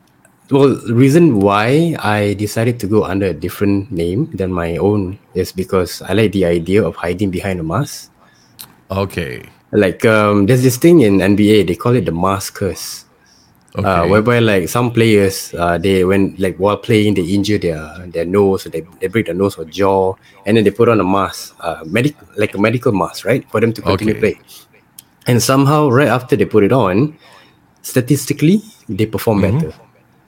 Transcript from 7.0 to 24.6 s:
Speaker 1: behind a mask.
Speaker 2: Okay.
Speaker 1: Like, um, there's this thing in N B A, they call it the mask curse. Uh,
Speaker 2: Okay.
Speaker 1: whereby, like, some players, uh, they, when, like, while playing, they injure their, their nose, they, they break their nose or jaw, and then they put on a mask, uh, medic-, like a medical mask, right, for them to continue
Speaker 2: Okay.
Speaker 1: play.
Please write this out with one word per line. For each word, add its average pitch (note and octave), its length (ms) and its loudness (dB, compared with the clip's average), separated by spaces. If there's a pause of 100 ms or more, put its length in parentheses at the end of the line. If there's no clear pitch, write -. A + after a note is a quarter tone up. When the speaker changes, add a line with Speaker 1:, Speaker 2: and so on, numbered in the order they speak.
Speaker 1:
behind F#2 280 -6
a E2 40 -8
mask. F#2 460 -6 (800)
Speaker 2:
Okay. F#2+ 540 -6 (300)
Speaker 1:
Like, G2 320 2
um, G#2 400 4
there's B2+ 180 2
this B2+ 140 2
thing E3+ 240 6
in G2+ 180 4
N G2 160 2
B G#2 160 4
A, G#2+ 120 4
they F2 120 -2
call A#2+ 220 -2
it G2+ 80 -2
the E2 80 -2
mask F#2+ 420 -4
curse. - 480 -8 (720)
Uh, - 60 -4
Speaker 2:
Okay. F2+ 280 2
Speaker 1:
whereby, A2 300 4
like, G2+ 300 2
some B2 220 -2
players, A2 640 2
uh, E2+ 240 0
they, F#2 260 0
when, G2 360 0
like, F#2 180 -4
while G2 200 0
playing, G#2 360 0
they G2 80 -2
injure G2 380 -2
their, E2 480 -8
their E2 180 -6
nose, F#2+ 380 0
they, E2 180 -10 (200)
they F#2+ 60 -2
break G2+ 200 -2
their E2+ 80 -4
nose G2 220 0
or E2 80 -12
jaw, F#2+ 500 0 (300)
and G#2+ 120 2
then A2 60 4
they G2 80 2
put A#2 180 2
on A2 100 2
a F#2+ 40 0
mask, F#2+ 560 -4
uh, D#2+ 260 -8
medic-, A#2 300 -2 (220)
like G#2 180 -4
a - 20 -10
medical A#2 340 0
mask, F2+ 340 -4
right, C3+ 260 -2
for A2 80 -2
them A#2 140 0
to - 100 -14
continue G#2 320 -2
Speaker 2:
Okay. G2+ 180 -2
Speaker 1:
play. - 80 -20 (840)